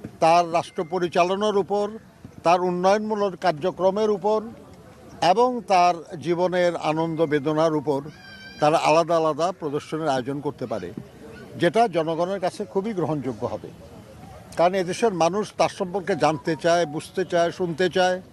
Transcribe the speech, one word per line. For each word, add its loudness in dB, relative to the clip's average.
তার 4
রাষ্ট্র -2
পরিচালনার 0
উপর, 0
তার 4
উন্নয়নমূলক 0
কার্যক্রমের 0
উপর 0
এবং 4
তার 6
জীবনের 0
আনন্দ 0
বেদনার 2
উপর -2
তারা 4
আলাদা 4
আলাদা 0
প্রদর্শনের -6
আয়োজন -2
করতে -8
পারে, -8
যেটা 2
জনগণের -2
কাছে -4
খুবই -4
গ্রহণযোগ্য -4
হবে। -8
কারণ 2
এদেশের 0
মানুষ 0
তার 2
সম্পর্কে -4
জানতে 0
চায়, 2
বুঝতে -6
চায়, 0
শুনতে -2
চায়, 0